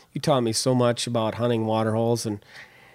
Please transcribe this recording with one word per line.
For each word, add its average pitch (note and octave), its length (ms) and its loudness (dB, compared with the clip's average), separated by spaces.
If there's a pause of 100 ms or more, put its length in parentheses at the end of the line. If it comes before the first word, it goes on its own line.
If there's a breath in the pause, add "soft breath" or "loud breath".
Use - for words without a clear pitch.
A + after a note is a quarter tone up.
(120)
you D3 80 -8
taught C#3 220 2
me A2+ 100 0
so B2+ 220 0
much A#2+ 320 2
about A2+ 300 -2
hunting A#2 300 0
water A2 280 0
holes, A#2 320 0
and, G#2 180 -6 (500 loud breath)